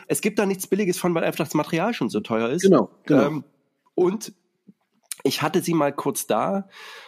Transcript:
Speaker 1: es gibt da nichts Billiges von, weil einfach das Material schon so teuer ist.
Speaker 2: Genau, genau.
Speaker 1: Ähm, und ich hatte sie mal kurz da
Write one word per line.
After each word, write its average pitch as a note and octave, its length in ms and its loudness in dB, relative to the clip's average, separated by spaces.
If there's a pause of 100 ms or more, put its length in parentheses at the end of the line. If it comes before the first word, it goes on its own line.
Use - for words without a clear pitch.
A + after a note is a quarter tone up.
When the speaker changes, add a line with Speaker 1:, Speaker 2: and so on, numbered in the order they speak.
Speaker 1:
es - 160 -2
gibt - 160 -2
da G#3 80 2
nichts F#3+ 200 -4
Billiges F#3+ 320 0
von, F3 160 -2
weil E3 100 -2
einfach D#3+ 200 -2
das - 100 -10
Material E3 380 -2
schon C3 160 -2
so G#2 120 -2
teuer A2+ 280 -2
ist. E3 140 -2
Speaker 2:
Genau, E3 280 6 (140)
genau. C#3+ 220 4
Speaker 1:
Ähm, D3 180 -4 (520)
und F#3+ 380 0 (880)
ich - 180 0
hatte D#3+ 220 2
sie F3 100 -2
mal C#3+ 200 2
kurz - 340 -4
da F#3 420 0 (400)